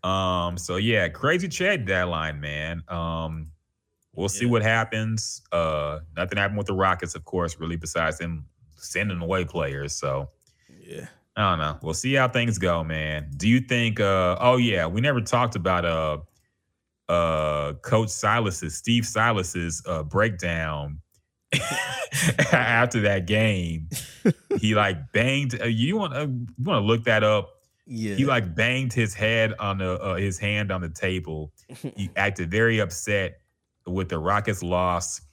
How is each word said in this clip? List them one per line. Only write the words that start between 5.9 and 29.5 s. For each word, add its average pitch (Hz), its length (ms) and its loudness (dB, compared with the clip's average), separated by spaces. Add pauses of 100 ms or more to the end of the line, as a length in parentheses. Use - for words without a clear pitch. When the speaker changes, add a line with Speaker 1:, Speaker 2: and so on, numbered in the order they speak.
Speaker 1:
nothing 95 200 -2
happened 101 200 0
with 101 100 -4
the 101 60 -2
Rockets, 92 420 2
of - 100 -12
course, 85 340 -4
really, 82 180 -4
besides 82 400 -2
them 82 280 -6 (320)
sending 92 440 -4
away 90 240 0
players. 71 500 -4
So 69 340 -4 (540)
Speaker 2:
Yeah. - 240 -14 (300)
Speaker 1:
I 101 140 4
don't 82 80 2
know. 76 220 -2
We'll 78 120 -4
see 131 220 -2
how 131 120 4
things 120 300 0
go, 87 260 2
man. 76 540 -4
Do 85 100 0
you 123 140 6
think, 117 380 0
uh, 95 400 4
oh 123 180 6
yeah, 101 300 2
we 95 140 -2
never 131 200 2
talked 120 340 2
about, 90 300 2
uh, 80 320 0 (960)
uh, 76 640 2 (100)
Coach 110 260 -2
Silas's, 104 680 -2
Steve 117 280 0
Silas's, 92 800 0
uh, 80 180 -2
breakdown 80 960 -2 (520)
<laughs> - 100 0 (880)
after 120 500 4
that 101 260 2
game. 90 640 2 (340)
Speaker 2:
<laughs> 226 60 6 (300)
Speaker 1:
He, 107 160 2
like, 101 360 2
banged, 131 480 2
uh, - 60 -2
you 123 320 2
want, 180 160 -2
uh, 147 140 -4
you 123 380 -6
wanna 156 200 2
look 113 200 2
that 110 180 4
up? 107 260 4 (380)
Speaker 2:
Yeah. 110 280 -4
Speaker 1:
He, 135 100 2
like, 117 280 2
banged 123 400 0
his 110 220 0
head 110 440 2